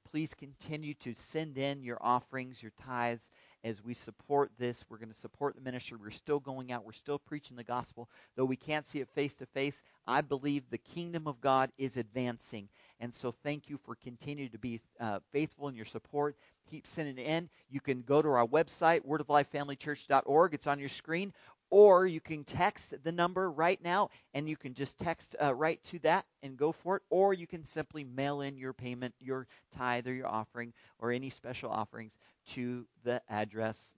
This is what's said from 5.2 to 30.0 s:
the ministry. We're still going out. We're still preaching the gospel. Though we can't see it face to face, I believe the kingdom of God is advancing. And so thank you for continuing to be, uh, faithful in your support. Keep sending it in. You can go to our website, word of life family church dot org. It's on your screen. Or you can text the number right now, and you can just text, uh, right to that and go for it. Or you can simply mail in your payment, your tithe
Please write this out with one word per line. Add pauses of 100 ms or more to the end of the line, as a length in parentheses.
the
ministry.
We're
still
going
out.
We're
still
preaching
the
gospel. (260)
Though
we
can't
see
it
face
to
face, (240)
I
believe
the
kingdom
of
God
is
advancing. (300)
And
so
thank
you
for
continuing
to
be, (180)
uh, (120)
faithful
in
your
support. (360)
Keep
sending
it
in. (200)
You
can
go
to
our
website,
word
of
life
family
church
dot
org.
It's
on
your
screen. (360)
Or
you
can
text (100)
the
number
right
now, (240)
and
you
can
just
text,
uh,
right
to
that (200)
and
go
for
it.
Or
you
can
simply
mail
in
your
payment,
your (240)
tithe